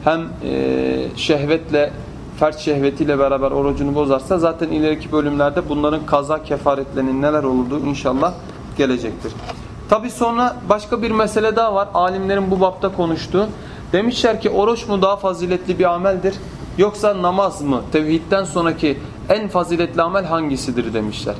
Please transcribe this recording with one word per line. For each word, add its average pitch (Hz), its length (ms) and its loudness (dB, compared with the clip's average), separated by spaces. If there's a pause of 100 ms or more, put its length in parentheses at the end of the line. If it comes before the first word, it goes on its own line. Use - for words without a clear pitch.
hem, 160 180 2 (220)
e, 131 720 0
şehvetle, 147 760 0 (460)
ferç 151 160 2
şehvetiyle 143 640 0
beraber 135 320 2
orucunu 139 440 0
bozarsa 147 440 2
zaten 165 300 0
ileriki 156 420 0
bölümlerde 147 580 2
bunların 147 360 0
kaza 151 380 0
kefaretlerinin 135 760 -2
neler 151 220 2
olduğu 127 360 0
inşallah 139 540 0 (440)
gelecektir. 117 560 0 (560)
Tabi 220 200 2
sonra 233 460 0 (140)
başka 208 320 0
bir 226 100 0
mesele 220 440 2
daha 226 200 2
var. 202 180 0
Alimlerin 190 580 0
bu 185 100 2
bapta 185 280 2
konuştuğu. 180 580 0 (460)
Demişler 226 480 2
ki 208 80 2
oruç 220 380 2
mu 202 140 0
daha 196 140 4
faziletli 180 640 -2
bir 175 140 4
ameldir? 185 420 0 (420)
Yoksa 208 440 2
namaz 180 400 2
mı? 139 200 0 (100)
Tevhidden 160 520 2
sonraki 170 540 0 (320)
en 208 180 4
faziletli 170 540 0
amel 185 240 2
hangisidir 131 680 -2
demişler. 107 460 -4